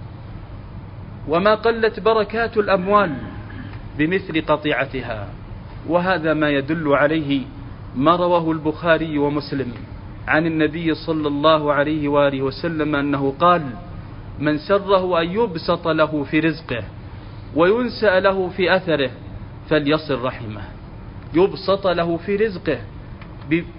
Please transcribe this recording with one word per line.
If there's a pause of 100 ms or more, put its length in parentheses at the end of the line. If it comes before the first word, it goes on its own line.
(1300)
وما
قلت
بركات
الأموال (840)
بمثل
قطيعتها. (600)
وهذا
ما
يدل
عليه (540)
ما
رواه
البخاري
ومسلم (560)
عن
النبي
صلى
الله
عليه
وآله
وسلم
أنه
قال: (800)
"من
سره
أن
يبسط
له
في
رزقه (720)
وينسأ
له
في
أثره (580)
فليصل
رحمه". (720)
يبسط
له
في
رزقه (720)
ب-، (160)